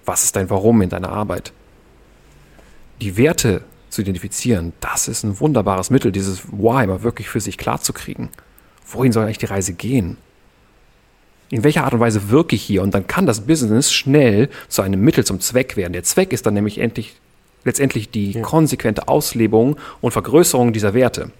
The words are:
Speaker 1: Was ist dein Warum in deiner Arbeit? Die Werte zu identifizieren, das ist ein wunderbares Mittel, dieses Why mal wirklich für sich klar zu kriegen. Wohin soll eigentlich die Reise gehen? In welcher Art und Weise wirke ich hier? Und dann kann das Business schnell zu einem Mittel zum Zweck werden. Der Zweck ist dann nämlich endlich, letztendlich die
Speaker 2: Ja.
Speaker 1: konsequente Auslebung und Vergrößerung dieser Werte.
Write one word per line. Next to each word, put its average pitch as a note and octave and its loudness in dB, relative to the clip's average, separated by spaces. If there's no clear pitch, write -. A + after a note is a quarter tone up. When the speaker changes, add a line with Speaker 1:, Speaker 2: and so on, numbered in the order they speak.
Speaker 1:
Was F2+ -2
ist - -2
dein F#2 -2
Warum G#2 4
in F2 2
deiner F2+ -6
Arbeit? G2 -6
Die G2 -6
Werte A#2 2
zu - -6
identifizieren, F#2+ -2
das - -6
ist A#2 -6
ein G2+ -4
wunderbares G#2 0
Mittel, B2 2
dieses F#2+ -4
Why A2 2
mal F#2+ -4
wirklich A2+ -6
für G#2+ -4
sich G2 -8
klar A2+ -4
zu - -6
kriegen. - -10
Wohin A#2+ 0
soll A2 2
eigentlich G#2+ -4
die - -6
Reise G2 -4
gehen? G#2+ -2
In A2+ -2
welcher D3 2
Art A#2+ 0
und A2+ 2
Weise G#2+ 2
wirke C#3 4
ich - -6
hier? F#3+ 0
Und G#2 0
dann G2 -2
kann F#3 0
das A2 0
Business B2 2
schnell C3+ 4
zu - -4
einem G2 0
Mittel A#2+ 4
zum F#2+ -4
Zweck B2 -2
werden. F2+ -4
Der F2+ -6
Zweck F#3+ 0
ist - -6
dann G#2+ 2
nämlich G#2 -2
endlich, - -4
letztendlich B2 -2
die G2+ -2
Speaker 2:
Ja. A2+ -6
Speaker 1:
konsequente B2+ 0
Auslebung A#2+ 2
und B2 0
Vergrößerung A#2+ 2
dieser G#2 0
Werte. A#2+ 0